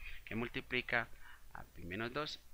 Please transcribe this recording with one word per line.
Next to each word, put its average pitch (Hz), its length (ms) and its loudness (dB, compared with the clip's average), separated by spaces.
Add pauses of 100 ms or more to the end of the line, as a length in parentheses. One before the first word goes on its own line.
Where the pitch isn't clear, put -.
(240)
que 101 100 -2
multiplica 120 720 4 (460)
a - 100 -6
pi - 200 -8
menos 110 280 0
dos, 147 280 0 (140)